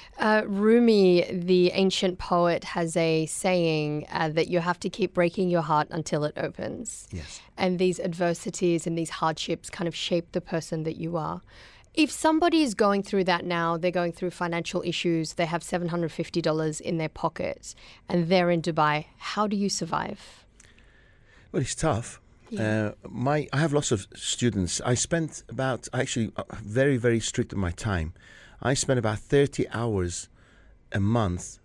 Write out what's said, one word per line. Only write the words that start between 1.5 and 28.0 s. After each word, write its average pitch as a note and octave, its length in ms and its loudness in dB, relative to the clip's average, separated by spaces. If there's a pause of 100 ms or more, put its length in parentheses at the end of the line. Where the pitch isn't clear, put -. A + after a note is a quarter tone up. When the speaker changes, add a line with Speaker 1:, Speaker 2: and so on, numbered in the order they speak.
Speaker 1:
ancient F#3+ 480 0
poet, F3 460 2
has E3 300 -4
a D#3+ 300 2
saying, D#3 840 0
uh, E3 180 -2
that D#3+ 180 0
you F3 120 0
have E3+ 220 -2
to F#3+ 80 -4
keep F3+ 240 -2
breaking F3+ 360 2
your E3+ 140 2
heart D3+ 260 2
until D#3 340 -4
it D3+ 140 -4
opens. - 760 -8
Speaker 2:
Yes. - 300 -12 (160)
Speaker 1:
And F#3 220 0
these F#3 200 2
adversities E3+ 840 -2
and E3+ 120 -2
these E3 120 -4
hardships D#3+ 600 -4
kind E3+ 180 -4
of D#3+ 80 -6
shape - 360 -2
the F3+ 100 -2
person D#3+ 420 -6
that D#3 140 -4
you E3+ 200 -6
are. D#3+ 240 -6 (540)
If D4+ 160 4
somebody D#4+ 520 4
is A#3 100 0
going G3+ 300 2
through F#3+ 220 0
that F3 200 2
now, E3+ 320 0
they're F3 140 0
going F3 220 -2
through F3+ 180 -6
financial E3+ 520 -4
issues, E3 500 -2
they E3+ 120 0
have E3 180 -4
seven F3 260 -4
hundred E3+ 220 -2
fifty E3+ 300 -4
dollars D#3 400 0
in E3 160 -2
their D#3 120 -2
pocket, - 680 -6 (340)
and F3 200 2
they're F3+ 200 4
in E3+ 140 2
Dubai, D3+ 420 0 (120)
how - 300 -4
do - 80 -2
you G3 140 0
survive? - 760 -6 (1040)
Speaker 2:
Well, F3 100 -2
it's - 140 -4
tough. B2 440 -2 (300)
Speaker 1:
Yeah. G#2+ 440 -2 (100)
Speaker 2:
Uh, - 60 -16
my, C3+ 440 -2
I C3+ 40 0
have D3 160 2
lots D3 180 2
of G#2+ 240 -2
students. G2+ 680 -2
I B2 140 2
spent - 540 -2
about, C3 440 -4
actually, B2 420 -2
uh, - 80 -6 (200)
very, C3 340 2
very A#2 220 2
strict - 340 -4
on G2 60 -2
my F2 120 0
time. F2 420 -2 (500)